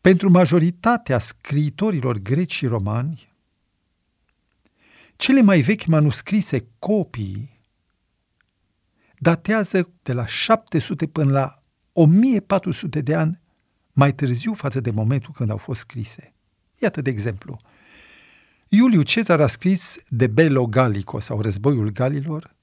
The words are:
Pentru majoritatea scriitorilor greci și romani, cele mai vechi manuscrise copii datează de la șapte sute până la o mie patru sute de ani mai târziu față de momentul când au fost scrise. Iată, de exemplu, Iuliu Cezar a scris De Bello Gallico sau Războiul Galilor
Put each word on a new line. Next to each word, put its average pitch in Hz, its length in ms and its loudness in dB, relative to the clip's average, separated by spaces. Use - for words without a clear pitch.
Pentru 190 300 4
majoritatea 175 880 2
scriitorilor 143 1000 -4
greci 131 340 -4
și - 140 -6
romani, 113 640 -4
cele 262 260 2
mai 196 180 6
vechi 143 240 0
manuscrise 151 800 0
copii 110 840 -6
datează 185 720 0
de 135 100 -6
la 120 140 -2
șapte - 520 -2
sute 160 280 -4
până 143 260 0
la 135 300 -4
o 170 120 4
mie 208 360 4
patru 185 300 -2
sute 156 300 -6
de 143 140 -2
ani 165 260 -2
mai 139 220 2
târziu 123 400 -4
față 135 260 -6
de 117 100 -4
momentul 110 420 -4
când 117 180 -4
au 107 60 -4
fost - 240 -8
scrise. - 540 -14
Iată, 202 220 -4
de 135 100 -4
exemplu, 104 460 -8
Iuliu 220 340 4
Cezar 180 380 2
a 147 60 4
scris - 600 -2
De 123 180 2
Bello 131 400 0
Gallico 113 520 -2
sau 107 220 -6
Războiul 107 500 -2
Galilor 143 720 -6